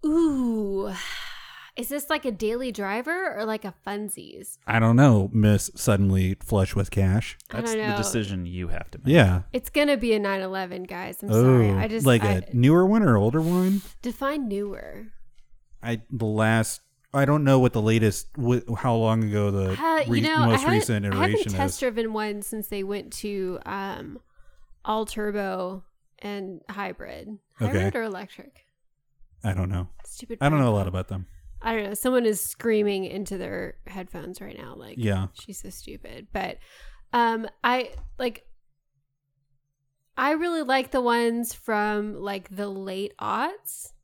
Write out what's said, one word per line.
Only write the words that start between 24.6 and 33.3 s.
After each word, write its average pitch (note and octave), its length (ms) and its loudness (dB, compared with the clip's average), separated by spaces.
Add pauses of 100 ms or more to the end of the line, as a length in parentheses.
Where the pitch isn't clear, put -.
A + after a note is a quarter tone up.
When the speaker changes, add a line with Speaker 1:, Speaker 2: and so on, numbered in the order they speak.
Speaker 1:
all A3 220 -2
turbo G3 800 -6 (360)
and G3 500 -10
hybrid. G3 580 -10 (320)
Speaker 2:
Okay. A2+ 100 0
Speaker 1:
Hybrid - 260 0
or A#3 80 -4
electric? - 600 -14 (800)
Speaker 2:
I G#2 80 0
don't F#2 160 -2
know. F2+ 200 -4 (180)
Speaker 1:
Stupid - 340 -14
Speaker 2:
I C#3 80 2
don't D#3 120 4
know B2 100 4
a - 20 4
lot G2+ 140 2
Speaker 1:
people. - 20 -2 (100)
Speaker 2:
about F#2 100 -6
them. F#2 180 -8 (360)
Speaker 1:
I A3+ 120 -4
don't G#3+ 100 -4
know. G3+ 100 -8
Someone B3+ 320 2
is G#3+ 140 0
screaming G#3 680 0
into G3 320 -8